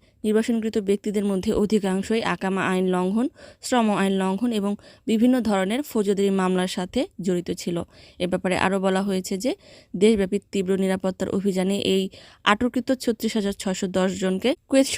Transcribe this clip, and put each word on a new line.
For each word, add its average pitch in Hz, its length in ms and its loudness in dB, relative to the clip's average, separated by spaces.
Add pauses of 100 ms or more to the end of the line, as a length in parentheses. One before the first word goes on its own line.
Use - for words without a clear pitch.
(220)
নির্বাসনকৃত 220 560 0
ব্যক্তিদের 202 460 -2
মধ্যে 196 280 -2
অধিকাংশই 202 680 0
আকামা 185 460 -2
আইন 185 200 0
লঙ্ঘন, 185 380 0 (360)
শ্রম 240 240 2 (160)
আইন 196 160 2
লঙ্ঘন 190 340 0
এবং 202 200 -2 (340)
বিভিন্ন 226 340 4
ধরনের 202 420 0
ফৌজদারি 202 480 0
মামলার 185 460 2
সাথে 185 240 -2 (220)
জড়িত 175 280 -2
ছিল। 175 260 -4 (420)
এ 180 80 -2
ব্যাপারে 185 320 -2
আরও 190 220 0
বলা 190 220 2
হয়েছে 190 360 -2
যে, 247 140 -2 (420)
দেশব্যাপী 196 440 4 (120)
তীব্র 190 260 -2
নিরাপত্তার 190 520 -2
অভিযানে 190 480 0 (180)
এই 190 100 0 (400)
আটককৃত 233 440 0 (140)
ছত্রিশ 220 320 -2
হাজার 202 260 -2
ছয়শো 190 280 -4
দশ 185 220 2 (100)
জনকে 190 300 0 (180)
কুয়েত 269 300 4